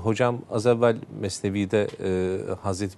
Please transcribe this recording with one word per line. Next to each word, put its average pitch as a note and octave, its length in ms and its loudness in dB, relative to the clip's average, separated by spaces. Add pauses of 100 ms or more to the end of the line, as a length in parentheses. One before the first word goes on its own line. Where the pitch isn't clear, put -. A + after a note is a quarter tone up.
hocam A#2+ 380 2 (100)
az G#2+ 140 0
evvel A#2 320 4 (240)
Mesnevi'de, G2+ 680 0 (160)
e, F#2 360 0 (220)
Hazreti G2 360 -4